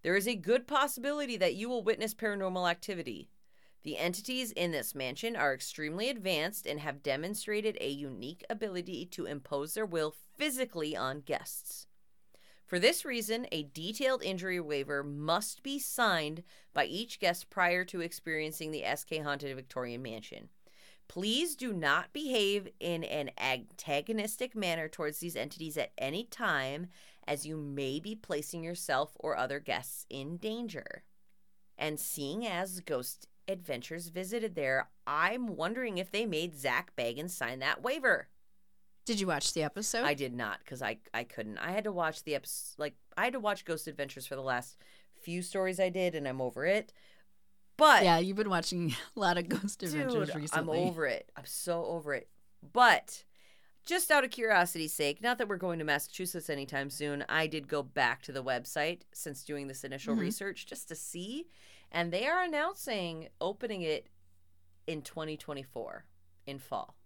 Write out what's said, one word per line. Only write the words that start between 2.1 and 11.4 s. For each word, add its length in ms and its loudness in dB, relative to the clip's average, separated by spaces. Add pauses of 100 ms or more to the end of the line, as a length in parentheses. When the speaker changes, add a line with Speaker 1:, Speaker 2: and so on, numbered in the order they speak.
Speaker 1:
paranormal 560 0
activity. 600 -4 (520)
The 160 -6
entities 540 -2
in 200 0
this 220 -2
mansion 420 -4
are 180 2
extremely 540 -4
advanced 580 -2
and 140 -4
have 220 -6
demonstrated 800 -2
a 80 -2
unique 600 -6
ability 560 -4
to 200 -6
impose 480 -4
their 120 -2
will 280 0 (220)
physically 580 -2
on 280 -2
guests. 640 -6 (800)